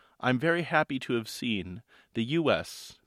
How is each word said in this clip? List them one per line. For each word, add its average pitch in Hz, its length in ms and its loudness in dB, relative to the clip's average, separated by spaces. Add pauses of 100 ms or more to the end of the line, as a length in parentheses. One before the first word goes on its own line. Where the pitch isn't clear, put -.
(180)
I'm 127 200 2
very 170 240 2
happy 151 380 2
to 127 140 -2
have 113 140 0
seen 92 540 -4 (320)
the 113 100 0
U 147 260 2
S - 560 -2